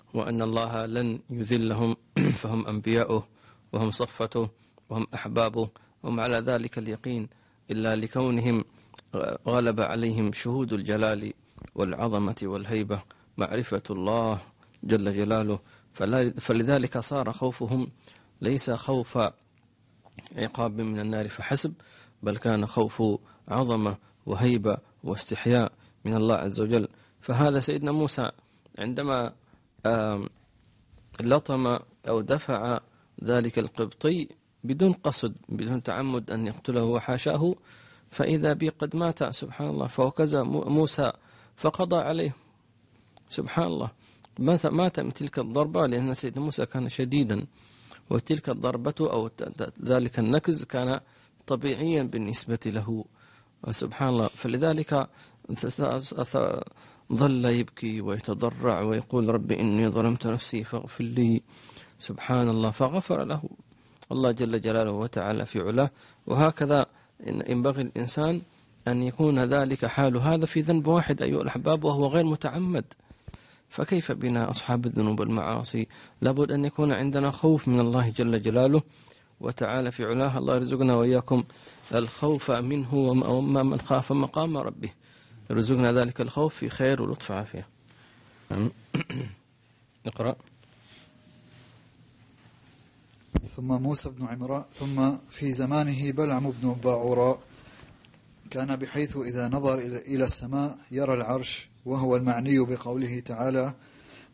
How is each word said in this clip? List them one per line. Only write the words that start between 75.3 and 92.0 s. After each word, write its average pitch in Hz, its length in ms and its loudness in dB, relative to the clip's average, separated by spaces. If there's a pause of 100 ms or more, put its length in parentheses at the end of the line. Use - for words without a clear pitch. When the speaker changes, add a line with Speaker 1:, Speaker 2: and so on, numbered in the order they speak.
Speaker 1:
لابد 135 320 2
أن 143 120 0
يكون 143 280 2
عندنا 139 380 0
خوف 156 380 4
من 123 120 6
الله 120 280 4
جل 113 340 0
جلاله 127 400 6 (580)
وتعالى 120 500 -2
في 120 140 -6
علاه. 127 340 0
الله 131 160 0
يرزقنا 127 400 2
وإياكم 123 500 4 (500)
الخوف 135 560 0
منه، 127 440 0
وم-، 131 280 4
وما 135 400 2
من 135 180 2
خاف 135 320 0
مقام 151 440 0
ربه، - 340 -6 (600)
يرزقنا 120 420 4
ذلك 120 280 0
الخوف 143 340 -2
في - 140 -6
خير 131 340 0
ولطف - 300 -6
عافية. 98 340 -8 (840)
نعم. 101 200 0 (240)
<clears throat> - 1120 -10
اقرأ. 113 300 -4 (3250)